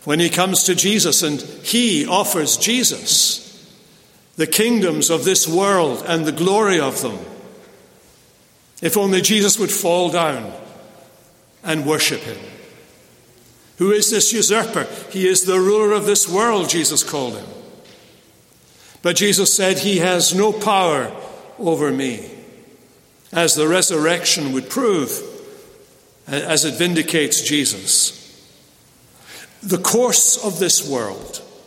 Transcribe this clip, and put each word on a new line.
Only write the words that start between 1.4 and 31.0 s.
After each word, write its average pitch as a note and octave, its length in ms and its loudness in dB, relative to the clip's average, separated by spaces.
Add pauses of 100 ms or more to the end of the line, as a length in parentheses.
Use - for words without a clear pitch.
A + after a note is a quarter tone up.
he G#3+ 640 0
offers F3 520 0
Jesus - 1080 -2 (680)
the D#3+ 120 -2
kingdoms F3+ 640 2
of D#3+ 140 0
this F3+ 240 2
world F3 580 2
and E3 200 0
the D3+ 80 -2
glory F#3+ 440 2
of C3+ 240 -2
them, G#2+ 180 -6 (1600)
if E3+ 160 0
only F#3+ 240 2
Jesus G3+ 360 2
would F#3 140 0
fall F3 380 2
down C#3+ 420 -2 (1120)
and D#3 200 -2
worship D3 360 0
him. G#2+ 160 -12 (1400)
Who F#3+ 160 2
is G#3 180 2
this G#3+ 220 2
usurper? G#3 520 0 (260)
"He F#3+ 180 0
is F#3 140 2
the F#3 180 2
ruler G#3 320 4
of G3+ 120 0
this G3+ 220 2
world," G3 400 0
Jesus D3+ 360 0
called B2+ 320 -6
him. G2 100 -12 (1600)
But F3 140 0
Jesus F#3+ 380 2
said, F#3+ 260 2
"He F#3+ 200 0
has F3 340 2
no G3+ 180 2
power F#3 580 0 (480)
over D#3+ 320 0
me," C3 420 -6 (1000)
as E3 240 2
the D3+ 120 2
resurrection E3 840 0
would C3 180 -4
prove, G3 540 -2 (1040)
as D3+ 380 0
it C#3+ 80 -2
vindicates D#3+ 680 0
Jesus. A#2+ 720 0 (1500)
The F#3 160 -2
course A3 580 2
of G3+ 240 -6
this F3 240 2
world G#2+ 580 -6 (260)